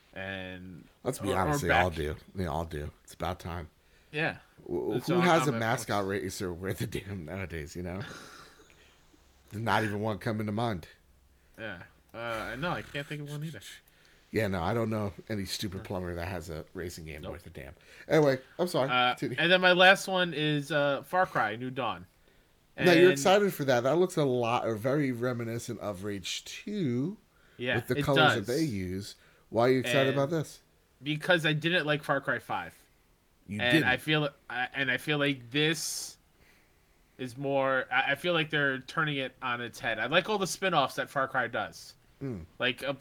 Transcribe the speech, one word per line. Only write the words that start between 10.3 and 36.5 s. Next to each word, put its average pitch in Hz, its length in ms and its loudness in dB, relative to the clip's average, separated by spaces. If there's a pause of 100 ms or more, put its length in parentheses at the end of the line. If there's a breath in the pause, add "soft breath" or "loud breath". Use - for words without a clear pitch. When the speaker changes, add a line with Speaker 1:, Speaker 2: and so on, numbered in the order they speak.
Speaker 2:
to 107 60 -4
mind. 104 360 -4 (720)
Speaker 1:
Yeah. 104 180 -10 (360)
Uh, 113 440 -6
no, 170 140 -4
I 117 100 -4
can't 143 260 -10
think 147 140 -8
of 143 80 -10
one 147 140 -8
either. 147 180 -10 (720 soft breath)
Speaker 2:
Yeah, 107 160 0
no, 92 140 -2
I 92 120 0
don't 113 180 0
know 107 200 -2 (160)
any 101 180 -4
stupid 95 360 -6
Speaker 1:
Huh. - 60 -14
Speaker 2:
plumber 90 280 -6
that 85 120 -6
has 87 220 -8
a 78 140 -8 (100)
racing 85 320 -10
game 76 180 -12
Speaker 1:
Nope. 78 100 -10
Speaker 2:
worth 78 140 -16
a - 20 -16
damn. 67 240 -14 (340 loud breath)
Anyway, 143 320 4 (200)
I'm 180 80 2
sorry. 139 220 0
Speaker 1:
Uh, 123 260 4
Speaker 2:
Continue. 127 240 -4
Speaker 1:
and 165 120 4
then 185 100 8
my 185 120 8
last 185 340 8
one 180 280 0
is, 151 360 0
uh, 143 320 2
Far 185 220 2
Cry, 113 300 0
New 127 160 -6
Dawn. 107 340 -4 (720 soft breath)
Speaker 2:
Now, 175 160 6
you're 170 100 10
Speaker 1:
And 185 80 10
Speaker 2:
excited 185 420 4
for 143 120 -4
that. 123 180 4
That 135 140 4
looks 185 200 2
a 156 60 2
lot, 123 420 2
or 110 100 0
very 131 360 0
reminiscent 117 720 -4
of 98 220 -6
Rage 101 420 -6
two 170 720 -2 (400 soft breath)
Speaker 1:
Yeah, 123 180 0
Speaker 2:
with 120 120 -2
the 131 100 0
Speaker 1:
it 143 60 0
Speaker 2:
colors 143 320 6
that 101 100 -2
Speaker 1:
does. - 20 -8
Speaker 2:
they 143 160 0
use. 98 520 -4 (340 soft breath)
Why 117 180 4
are 131 40 6
you 131 80 4
excited 131 340 2
about 139 180 0
Speaker 1:
And 160 120 0
Speaker 2:
this? - 160 -14 (440)
Speaker 1:
because 151 420 2
I 156 80 4
didn't 165 320 0
like 147 180 0
Far 139 180 0
Cry 123 180 -2
five. 92 340 -6 (720)
Speaker 2:
You 104 120 -6
Speaker 1:
And 123 140 4
Speaker 2:
didn't? 139 160 4
Speaker 1:
I 127 80 2
feel, 151 320 0 (200)
I, 123 260 -4
and 131 160 0
I 127 60 0
feel 151 200 -2
like 135 340 0
this 151 640 -2 (1000 soft breath)